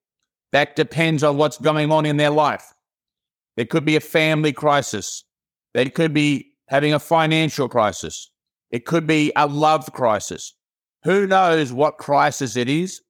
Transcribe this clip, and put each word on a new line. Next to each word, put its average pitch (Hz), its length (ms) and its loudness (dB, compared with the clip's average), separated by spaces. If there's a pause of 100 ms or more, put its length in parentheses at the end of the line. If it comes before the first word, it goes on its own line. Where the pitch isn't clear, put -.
(540)
That 147 240 0
depends 156 440 0
on 147 140 2
what's 147 220 0
going 151 340 0
on 156 140 2
in 147 100 0
their 147 140 2
life. 139 440 -2 (840)
There 117 80 -2
could 160 180 -2
be 156 140 2
a 143 40 0
family 156 520 0
crisis. 143 720 -2 (480)
They 131 160 0
could 160 240 -2
be 147 400 0 (160)
having 147 240 2
a 147 60 0
financial 160 680 0
crisis. 101 640 -4 (400)
It 120 140 -8
could 160 200 -2
be 151 300 2
a 147 120 4
love 151 440 0
crisis. 107 640 -4 (500)
Who 196 220 2
knows 165 480 2
what 143 240 0
crisis 143 580 0
it 123 140 0
is? 170 400 -4